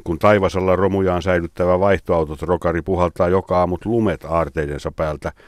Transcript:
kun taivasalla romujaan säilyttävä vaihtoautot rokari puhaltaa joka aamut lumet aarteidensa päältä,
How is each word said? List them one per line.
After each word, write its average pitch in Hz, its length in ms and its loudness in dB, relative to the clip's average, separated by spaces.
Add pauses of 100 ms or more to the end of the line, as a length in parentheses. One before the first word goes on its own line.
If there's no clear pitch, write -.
kun 85 160 -6
taivasalla 95 560 4
romujaan 95 460 0
säilyttävä 90 580 0
vaihtoautot 85 600 0
rokari 85 400 -2
puhaltaa 87 480 0
joka 92 280 0
aamut 90 280 0
lumet 107 400 0
aarteidensa 73 640 -4
päältä, 78 400 -6 (160)